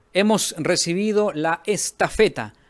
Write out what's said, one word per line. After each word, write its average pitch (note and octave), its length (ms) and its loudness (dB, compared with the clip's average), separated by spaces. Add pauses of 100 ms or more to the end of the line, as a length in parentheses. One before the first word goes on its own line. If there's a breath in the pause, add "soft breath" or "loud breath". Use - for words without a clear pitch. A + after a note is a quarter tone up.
(120)
hemos G#3 460 2
recibido F#3 720 0
la D#3+ 320 -2
estafeta, E3+ 880 -2 (180 soft breath)